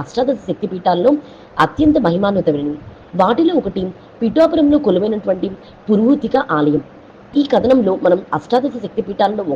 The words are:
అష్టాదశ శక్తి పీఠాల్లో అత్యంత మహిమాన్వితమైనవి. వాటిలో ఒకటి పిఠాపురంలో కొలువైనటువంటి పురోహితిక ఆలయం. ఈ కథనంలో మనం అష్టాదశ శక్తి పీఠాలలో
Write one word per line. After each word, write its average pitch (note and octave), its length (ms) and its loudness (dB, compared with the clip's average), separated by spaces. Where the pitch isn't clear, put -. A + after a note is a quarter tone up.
అష్టాదశ A#3+ 380 -2
శక్తి F#3+ 220 -6
పీఠాల్లో F3+ 400 0
అత్యంత D4+ 420 2
మహిమాన్వితమైనవి. E3 720 0
వాటిలో D#4+ 400 2
ఒకటి G3 220 -6
పిఠాపురంలో D4 640 2
కొలువైనటువంటి G3 640 0
పురోహితిక A3+ 480 2
ఆలయం. D3 260 0
ఈ C#4 40 0
కథనంలో G#3+ 400 2
మనం F3+ 160 2
అష్టాదశ B3 460 -2
శక్తి G3+ 240 -6
పీఠాలలో G3+ 360 -2